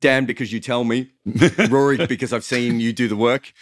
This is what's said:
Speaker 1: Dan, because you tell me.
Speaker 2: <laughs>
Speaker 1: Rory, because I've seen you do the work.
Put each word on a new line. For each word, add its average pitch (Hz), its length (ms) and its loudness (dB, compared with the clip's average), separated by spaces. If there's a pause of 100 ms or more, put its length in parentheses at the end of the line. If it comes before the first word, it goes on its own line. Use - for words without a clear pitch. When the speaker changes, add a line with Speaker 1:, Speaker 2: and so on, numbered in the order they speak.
Speaker 1:
Dan, 135 240 2
because 117 280 -6
you 113 60 -4
tell 123 240 -4
me. 120 260 -2 (160)
Speaker 2:
<laughs> 139 440 2
Speaker 1:
Rory, 139 360 2
because 123 260 -4
I've 117 120 -2
seen 120 360 -2
you 117 140 0
do 120 140 0
the 107 80 -2
work. 120 360 0 (100)